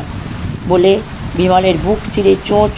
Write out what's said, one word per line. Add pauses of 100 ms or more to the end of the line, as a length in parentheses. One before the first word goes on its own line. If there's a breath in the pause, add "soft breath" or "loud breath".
(680)
বলে (340)
বিমলের
বুক (160)
চিরে
চোঁ